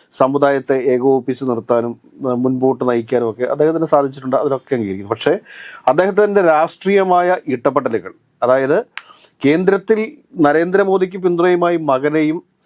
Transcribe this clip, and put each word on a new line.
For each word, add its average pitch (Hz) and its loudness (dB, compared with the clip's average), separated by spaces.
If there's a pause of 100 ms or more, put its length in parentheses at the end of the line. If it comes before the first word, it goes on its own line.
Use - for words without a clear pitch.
(200)
സമുദായത്തെ 139 0 (180)
ഏകോപിപ്പിച്ച് 131 0
നിർത്താനും, 117 -2 (320)
ആ, 123 -2
മുൻപോട്ട് 131 0
നയിക്കാനും 117 -2
ഒക്കെ 123 -6
അദ്ദേഹത്തിന് 156 -2
സാധിച്ചിട്ടുണ്ട്. 135 -2
അതിലൊക്കെ 135 -4
അംഗീകരിക്കുന്നു. 101 -6
പക്ഷേ 147 0 (580)
അദ്ദേഹത്തിൻ്റെ 196 2 (100)
രാഷ്ട്രീയമായ 180 2 (180)
ഇടപെടലുകൾ, 123 -2 (320)
അതായത് 135 2 (680)
കേന്ദ്രത്തിൽ 190 2 (460)
നരേന്ദ്രമോദിക്ക് 185 0
പിന്തുണയുമായി 175 2 (140)
മകനെയും 151 0 (260)